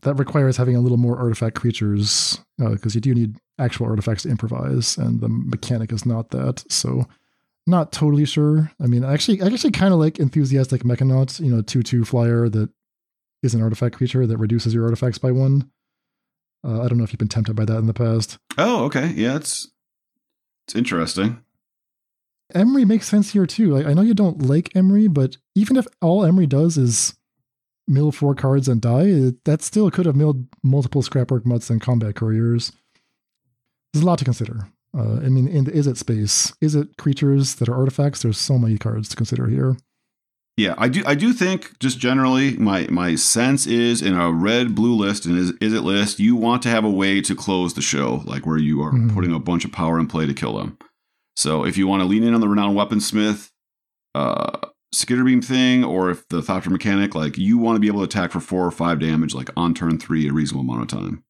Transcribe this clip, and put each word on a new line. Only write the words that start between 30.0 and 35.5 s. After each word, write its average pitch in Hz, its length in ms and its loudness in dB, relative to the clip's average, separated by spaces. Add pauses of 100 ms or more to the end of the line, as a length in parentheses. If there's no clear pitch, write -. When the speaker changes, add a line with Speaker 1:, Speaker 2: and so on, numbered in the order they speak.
Speaker 1:
have 151 100 2
milled 143 320 2 (160)
multiple 135 380 2
Scrapwork 123 440 -2
Mutts 120 240 -2
and 113 100 2
Combat 110 360 0
Couriers. 117 560 0 (1200)
There's 151 100 2
a - 20 4
lot 175 140 2
to 131 60 -2
consider. 117 420 -4 (300)
Uh, 110 200 0
I 131 120 -2
mean, 131 180 4
in 147 180 0